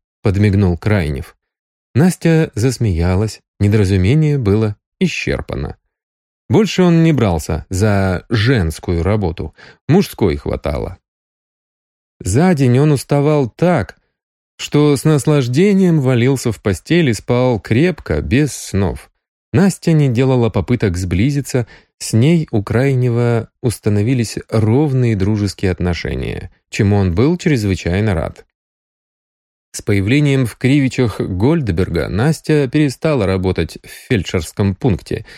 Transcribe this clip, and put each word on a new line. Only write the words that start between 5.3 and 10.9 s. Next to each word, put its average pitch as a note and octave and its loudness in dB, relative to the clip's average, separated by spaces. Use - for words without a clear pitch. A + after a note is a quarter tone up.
Больше F#3 2
он E3+ 4
не E3 4
брался F2 -2
за F#2+ 0
женскую G2+ -2
работу, F#2 -4
мужской A#2 0
хватало. C2+ -6